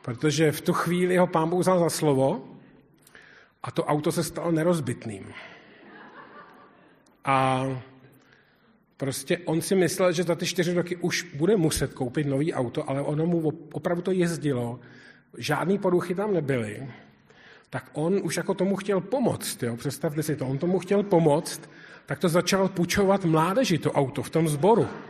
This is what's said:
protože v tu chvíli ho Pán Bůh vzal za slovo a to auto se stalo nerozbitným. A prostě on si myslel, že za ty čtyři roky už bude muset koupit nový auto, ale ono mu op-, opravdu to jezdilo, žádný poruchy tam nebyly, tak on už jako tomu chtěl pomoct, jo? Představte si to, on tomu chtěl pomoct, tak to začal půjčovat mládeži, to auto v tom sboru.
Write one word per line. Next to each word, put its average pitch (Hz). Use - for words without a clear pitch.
protože 151
v 151
tu 175
chvíli 180
ho 180
Pán 165
Bůh 175
vzal 180
za 170
slovo 147
a -
to 165
auto 151
se 165
stalo 156
nerozbitným. 147
A 131
prostě 135
on 160
si 196
myslel, 180
že 175
za 170
ty 170
čtyři 175
roky 175
už 175
bude 175
muset 151
koupit 143
nový 143
auto, 131
ale 135
ono 151
mu 170
op-, -
opravdu 175
to 185
jezdilo, 143
žádný 147
poruchy 180
tam 202
nebyly, 131
tak -
on 170
už 165
jako 175
tomu 190
chtěl 196
pomoct, -
jo? 117
Představte 147
si 147
to, 156
on 135
tomu 180
chtěl 202
pomoct, 165
tak -
to 185
začal 180
půjčovat 190
mládeži, 175
to 147
auto 131
v -
tom 165
sboru. 156